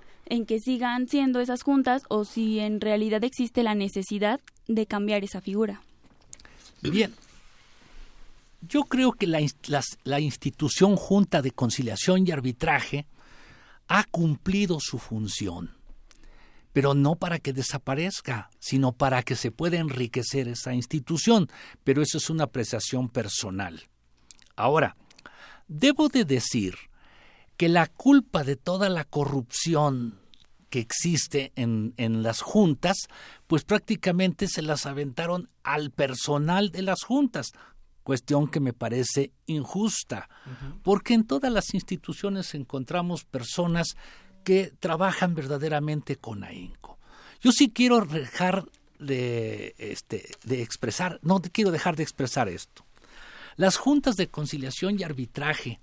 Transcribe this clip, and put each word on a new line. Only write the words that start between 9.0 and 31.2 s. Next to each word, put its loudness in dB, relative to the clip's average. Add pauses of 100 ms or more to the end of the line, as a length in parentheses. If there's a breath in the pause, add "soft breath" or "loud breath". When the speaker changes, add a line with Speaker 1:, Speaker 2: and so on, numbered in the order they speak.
Speaker 2:
que -2
la 2
ins-, 0 (120)
las, -4
la 0
institución 2
Junta 2
de -2
Conciliación 0
y 2
Arbitraje -2 (840 soft breath)
ha 4
cumplido 0
su -6
función, -6 (1000 soft breath)
pero 4
no 4
para -4
que -4
desaparezca, -4
sino 2
para 2
que -4
se -4
pueda -2
enriquecer -4
esa -6
institución, 2 (360 loud breath)
pero 4
eso -2
es -4
una 0
apreciación -4
personal. -6 (760)
Ahora, 2 (720 loud breath)
debo 4
de 2
decir 0 (800 soft breath)
que 2
la 6
culpa 4
de 0
toda 0
la -2
corrupción 0 (520)
que -4
existe -2